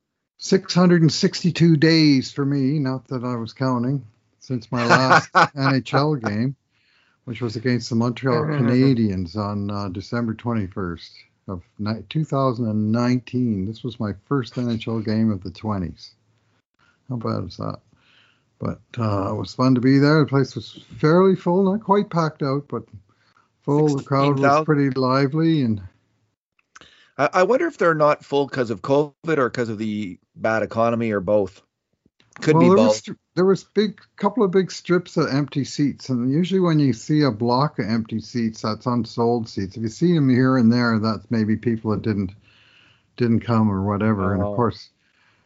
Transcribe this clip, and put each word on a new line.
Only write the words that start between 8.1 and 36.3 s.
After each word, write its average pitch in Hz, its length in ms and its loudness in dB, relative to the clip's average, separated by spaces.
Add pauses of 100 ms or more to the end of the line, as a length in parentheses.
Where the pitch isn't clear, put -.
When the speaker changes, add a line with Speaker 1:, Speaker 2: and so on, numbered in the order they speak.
Speaker 2:
<laughs> - 0 -
Speaker 1:
Canadiens 120 920 0
on, 101 380 -4
uh, 101 160 -6
December 110 460 -6
twenty-first 98 760 -6 (360)
of 92 120 -10 (200)
ni-, 110 280 -6
two 156 160 -4
thousand 131 420 -2
and 107 260 -2
nineteen. 120 760 -2
This 110 180 -10
was 120 160 -10
my 104 120 -4 (140)
first 135 320 -4
N 123 120 -4
H 113 180 -6
L 113 120 -4
game 110 300 0
of 98 140 -6
the 92 60 -12
twenties. 92 600 -8 (960)
How 127 80 -6
bad 110 280 -6
is - 140 -14
that? 107 200 -8 (840)
But, - 200 -8 (180)
uh, 104 340 -2
it 107 40 -6
was 110 180 -10
fun 131 220 2
to 120 40 0
be 135 180 4
there. 147 220 4
The 139 60 2
place 135 300 0
was - 280 -14 (140)
fairly 180 380 4
full, 180 280 0
not 196 200 0
quite 196 260 2
packed 156 340 -2
out, 139 240 -2
but 113 160 -8 (800)
full. 147 340 2
The 135 80 -6
crowd 139 180 0
was 139 180 2
Speaker 2:
Sixteen - 80 2
thousand? 147 180 4
Speaker 1:
pretty 143 240 2
lively, 139 720 0
and 107 200 -2 (1400)
Speaker 2:
I, 139 160 2
I 185 80 4
wonder 247 240 2
if 302 120 -8
they're 170 160 2
not 147 300 2
full 143 240 -2
'cause 123 220 -4
of 104 120 -8
covid 147 560 -2
or 123 120 0
'cause 120 180 -4
of 110 100 -6
the 104 400 -6 (180)
bad 110 260 -2
economy 113 480 -2
or 101 100 -2
both. 101 400 -2 (800)
Could 156 140 2
Speaker 1:
Well, 165 80 6
Speaker 2:
be 175 60 8
Speaker 1:
there 185 80 6
Speaker 2:
both. 220 320 2
Speaker 1:
was, 196 80 -14 (180)
there 180 100 0
was 190 200 2
big, - 360 -4 (160)
couple 202 260 -2
of 196 80 2
big 180 220 0
strips - 460 -2
of 147 100 0
empty 135 360 -2
seats, - 440 -4
and 127 240 -2